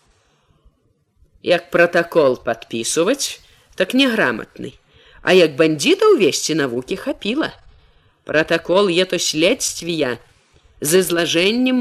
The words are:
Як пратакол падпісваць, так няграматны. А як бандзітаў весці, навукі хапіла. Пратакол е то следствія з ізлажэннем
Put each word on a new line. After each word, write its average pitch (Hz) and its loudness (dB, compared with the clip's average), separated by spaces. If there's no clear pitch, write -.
Як 170 -2
пратакол 170 2
падпісваць, 156 -4
так 190 -4
няграматны. 190 -2
А - 2
як 160 4
бандзітаў 220 2
весці, 156 0
навукі 131 -4
хапіла. 262 -6
Пратакол 170 0
е 180 0
то 180 -4
следствія 160 -2
з 175 2
ізлажэннем 180 0